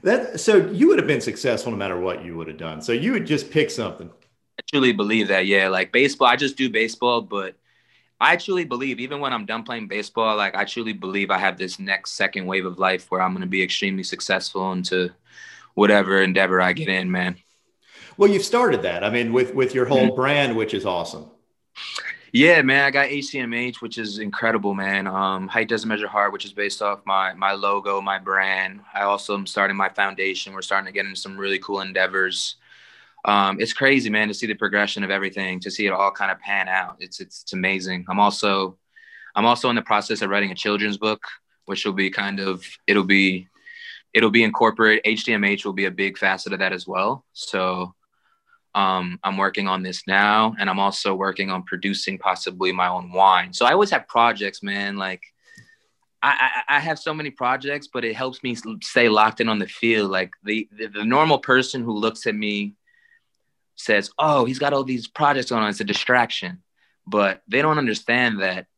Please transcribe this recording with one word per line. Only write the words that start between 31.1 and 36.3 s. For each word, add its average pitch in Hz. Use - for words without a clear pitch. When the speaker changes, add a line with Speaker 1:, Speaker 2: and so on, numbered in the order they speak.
Speaker 2:
some 98
really 98
cool 95
endeavors. 95
Um, 101
it's 113
crazy, 135
man, 107
to 104
see -
the 107
progression 104
of 95
everything, 95
to 98
see 104
it 98
all 95
kind 98